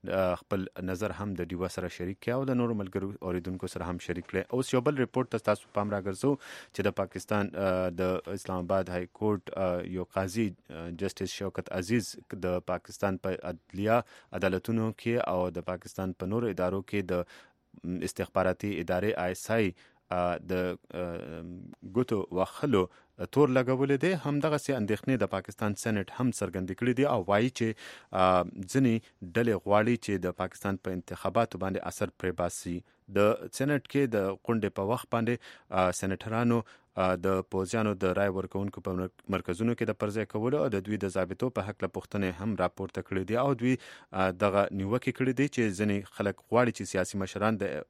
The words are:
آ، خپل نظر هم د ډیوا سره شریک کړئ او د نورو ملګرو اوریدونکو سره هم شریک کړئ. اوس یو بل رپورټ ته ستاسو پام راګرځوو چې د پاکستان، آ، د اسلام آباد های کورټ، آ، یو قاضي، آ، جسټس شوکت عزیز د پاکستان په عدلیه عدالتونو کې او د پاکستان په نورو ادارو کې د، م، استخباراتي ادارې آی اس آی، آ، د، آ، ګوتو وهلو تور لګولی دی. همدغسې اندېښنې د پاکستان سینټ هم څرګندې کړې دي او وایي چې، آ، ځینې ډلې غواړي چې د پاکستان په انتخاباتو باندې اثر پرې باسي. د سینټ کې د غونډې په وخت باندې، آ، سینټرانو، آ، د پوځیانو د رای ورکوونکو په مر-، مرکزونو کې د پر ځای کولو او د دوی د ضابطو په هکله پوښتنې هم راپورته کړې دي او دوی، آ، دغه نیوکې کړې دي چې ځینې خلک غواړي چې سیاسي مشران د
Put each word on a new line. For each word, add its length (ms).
آ، 220
خپل 320
نظر 280
هم 240
د 80
ډیوا 260
سره 200
شریک 360
کړئ 80
او 120
د 60
نورو 240
ملګرو 460
اوریدونکو 460
سره 240
هم 80
شریک 320
کړئ. 180
اوس 260
یو 60
بل 160
رپورټ 320
ته 100
ستاسو 340
پام 180
راګرځوو 440
چې 80
د 60
پاکستان، 680
آ، 320
د 140
اسلام 320
آباد 300
های 180
کورټ، 520
آ، 260
یو 200
قاضي، 320
آ، 360
جسټس 380
شوکت 460
عزیز 440
د 240
پاکستان 580
په 260
عدلیه 640
عدالتونو 580
کې 380
او 220
د 80
پاکستان 540
په 140
نورو 200
ادارو 440
کې 120
د، 100
م، 920
استخباراتي 800
ادارې 340
آی 140
اس 200
آی، 200
آ، 260
د، 160
آ، 460
ګوتو 380
وهلو 560
تور 180
لګولی 480
دی. 160
همدغسې 600
اندېښنې 440
د 80
پاکستان 500
سینټ 340
هم 100
څرګندې 440
کړې 180
دي 120
او 240
وایي 200
چې، 260
آ، 300
ځینې 580
ډلې 280
غواړي 440
چې 220
د 120
پاکستان 460
په 140
انتخاباتو 680
باندې 240
اثر 260
پرې 240
باسي. 500
د 240
سینټ 340
کې 200
د 100
غونډې 380
په 140
وخت 300
باندې، 240
آ، 200
سینټرانو، 720
آ، 200
د 260
پوځیانو 540
د 100
رای 240
ورکوونکو 520
په 120
مر-، 160
مرکزونو 440
کې 120
د 60
پر 200
ځای 140
کولو 340
او 100
د 120
دوی 160
د 120
ضابطو 420
په 200
هکله 180
پوښتنې 520
هم 160
راپورته 440
کړې 240
دي 120
او 180
دوی، 220
آ، 180
دغه 420
نیوکې 400
کړې 200
دي 160
چې 220
ځینې 400
خلک 260
غواړي 180
چې 120
سیاسي 360
مشران 380
د 80